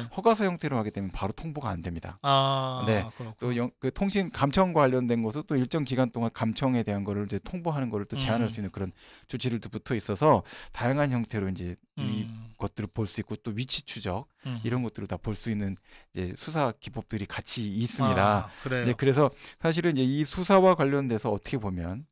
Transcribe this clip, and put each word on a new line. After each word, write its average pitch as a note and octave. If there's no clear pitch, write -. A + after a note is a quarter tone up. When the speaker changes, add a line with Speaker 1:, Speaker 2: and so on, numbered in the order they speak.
Speaker 1:
허가서 G#3+
형태로 D#3+
하게 G#2+
되면 G2
바로 G2
통보가 C#3+
안 F2
됩니다. F2
Speaker 2:
아, C3+
Speaker 1:
네. G#2+
Speaker 2:
그렇구나. A2+
Speaker 1:
또 A#2+
영-, A#2+
그 B2+
통신 G3
감청 F3
관련된 B2+
것은 A#2+
또 D#3
일정 C3+
기간 B2
동안 A#2
감청에 A#2+
대한 G2+
거를 G2+
이제 G2
통보하는 D#3
거를 G#2
또 B2
제한할 A#2
Speaker 2:
음. -
Speaker 1:
수 A2
있는 G2
그런 F#2+
조치들도 A#2
붙어 -
있어서 A2
다양한 C3+
형태로 A2
이제 F2+
Speaker 2:
음. A2
Speaker 1:
이 G#2+
것들을 G#2
볼 G#2+
수 -
있고 G#2+
또 -
위치 A#2+
추적 G2+
Speaker 2:
음. B2
Speaker 1:
이런 B2
것들을 G#2
다 G2+
볼 G#2+
수 -
있는 G2+
이제 F#2
수사 D3
기법들이 -
같이 -
있습니다. A#2+
Speaker 2:
아, G#2
그래요? B2+
Speaker 1:
네, A#2+
그래서 C3+
사실은 E3
이제 C3
이 C#3+
수사와 F#3
관련돼서 C#3
어떻게 G#2
보면 F#2+